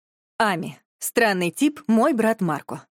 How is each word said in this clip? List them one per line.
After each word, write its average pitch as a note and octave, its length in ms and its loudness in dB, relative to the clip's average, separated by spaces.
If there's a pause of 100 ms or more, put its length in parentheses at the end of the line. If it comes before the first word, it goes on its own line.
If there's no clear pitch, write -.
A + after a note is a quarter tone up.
(380)
«Ами, F3 400 -2 (200)
странный F#3 520 0
тип — D4 360 -2
мой A3+ 260 2
брат A3 280 0
Марко, D3+ 540 -6